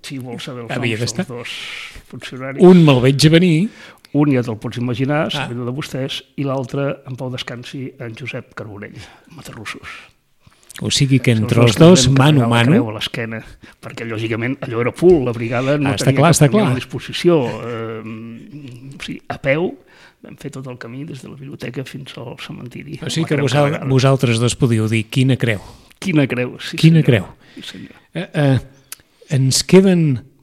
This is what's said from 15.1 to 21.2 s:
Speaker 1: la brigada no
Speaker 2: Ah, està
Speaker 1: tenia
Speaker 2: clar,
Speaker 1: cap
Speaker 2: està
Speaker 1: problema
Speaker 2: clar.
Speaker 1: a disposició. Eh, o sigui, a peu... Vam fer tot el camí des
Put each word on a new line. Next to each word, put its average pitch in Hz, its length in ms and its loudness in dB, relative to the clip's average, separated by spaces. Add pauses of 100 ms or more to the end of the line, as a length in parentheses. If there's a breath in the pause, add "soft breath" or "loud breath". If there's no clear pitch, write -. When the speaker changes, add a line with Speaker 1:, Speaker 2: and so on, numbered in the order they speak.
Speaker 1:
la 123 80 -2
brigada 123 460 -2
no 139 120 0
Speaker 2:
Ah, 101 40 -2
està 113 120 0
Speaker 1:
tenia 135 120 4
Speaker 2:
clar, 156 140 6
Speaker 1:
cap - 20 6
Speaker 2:
està 151 160 6
Speaker 1:
problema 208 200 2
Speaker 2:
clar. - 20 0
Speaker 1:
a 127 80 -2
disposició. - 680 0
Eh, 113 1500 -12
o - 40 -16
sigui, - 260 -12
a 135 120 -10
peu... 160 380 -2 (440 soft breath)
Vam - 140 -20
fer - 140 -14
tot 135 160 -16
el 127 120 -14
camí 127 260 -14
des 151 180 -14